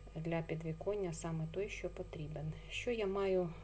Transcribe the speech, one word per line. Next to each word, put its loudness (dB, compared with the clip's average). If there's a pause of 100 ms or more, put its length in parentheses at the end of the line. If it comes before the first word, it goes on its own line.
(140)
для 0
підвіконня 0
саме 0
той, 0
що -4
потрібен. -4 (180)
Що -2
я 2
маю 6 (140)